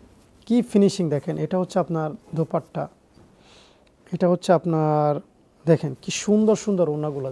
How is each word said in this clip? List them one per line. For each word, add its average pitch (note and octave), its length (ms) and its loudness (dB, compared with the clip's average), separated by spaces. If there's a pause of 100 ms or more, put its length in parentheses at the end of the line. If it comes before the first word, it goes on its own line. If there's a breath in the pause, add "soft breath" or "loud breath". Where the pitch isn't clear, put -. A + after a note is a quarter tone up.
(460 loud breath)
কি A#3 100 2 (140)
ফিনিশিং G3 340 2 (100)
দেখেন। D#3 200 -4 (100)
এটা F#3 160 -4
হচ্ছে F3+ 240 -4
আপনার D#3+ 240 -4 (280)
দোপাট্টা, D#3 480 -4 (1300 soft breath)
এটা F3+ 180 0
হচ্ছে F3 260 0
আপনার, D3+ 540 0 (580)
দেখেন D3+ 220 2 (100)
কি - 80 -10 (140)
সুন্দর G#3 400 2
সুন্দর F#3 280 0
ওড়নাগুলো D3 400 -6